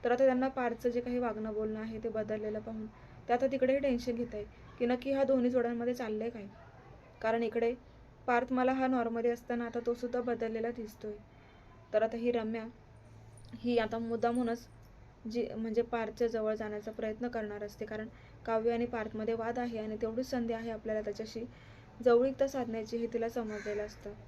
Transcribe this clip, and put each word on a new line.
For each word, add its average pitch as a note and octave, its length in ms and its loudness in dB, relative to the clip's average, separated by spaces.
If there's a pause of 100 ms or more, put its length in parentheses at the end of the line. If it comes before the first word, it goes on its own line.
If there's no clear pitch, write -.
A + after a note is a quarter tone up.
तर A#3 80 2
आता B3+ 140 6
त्यांना C4 240 6
पार्थचं B3 400 0
जे A#3+ 120 0
काही B3 180 -2
वागणं A3 340 -2
बोलणं G#3+ 260 -2
आहे A3 240 -6
ते A3+ 60 -2
बदललेलं G#3+ 500 -2
पाहून A3 260 -8 (420)
ते A#3 60 4
आता C4 140 4
तिकडेही C4 320 4
टेन्शन B3 360 0
घेत A#3 180 -4
आहे G#3 100 -6 (360)
की A#3+ 60 2
नक्की B3 260 2
ह्या C4+ 120 4
दोन्ही C4 260 4
जोड्यांमध्ये A#3+ 440 2
चाललंय A3+ 360 -4
काय, G#3+ 160 -10 (760)
कारण A#3 220 2
इकडे A#3 300 2 (540)
पार्थ B3 260 4
मला B3+ 200 4
हा C4 140 2
नॉर्मली A#3 420 2
असताना A#3+ 360 -2
आता A#3 200 -4
तो A#3+ 100 2
सुद्धा B3 280 -2
बदललेला A3+ 480 0
दिसतोय. G#3+ 420 -8 (800)
तर G#3+ 100 6
आता A#3+ 140 0
ही A#3+ 140 2
रम्या A3+ 340 -2 (920)
ही A#3+ 220 2
आता A3 220 2
मुद्दामूनच A#3 680 0 (580)
जी, A3+ 260 -2
म्हणजे A3+ 320 0
पार्थच्या A3+ 440 0
जवळ A3 280 0
जाण्याचा G#3+ 360 -6
प्रयत्न A3 360 -4
करणार G#3+ 360 -6
असते, G#3 220 -8
कारण G#3+ 220 -8 (380)
काव्य A3+ 280 2
आणि A#3 140 2
पार्थमध्ये A3 480 -4
वाद A#3 240 -2
आहे A#3+ 180 -4
आणि G#3+ 240 -4
तेवढीच A#3 280 -2
संधी A#3 240 0
आहे A3+ 180 -4
आपल्याला G#3+ 300 -2
त्याच्याशी G#3+ 420 -6 (560)
जवळीकता B3+ 480 6
साधण्याची, A#3 500 -2
हे A#3 160 0
तिला A#3 160 0
समजलेलं G#3 560 -4
असतं. G#3 280 -12 (140)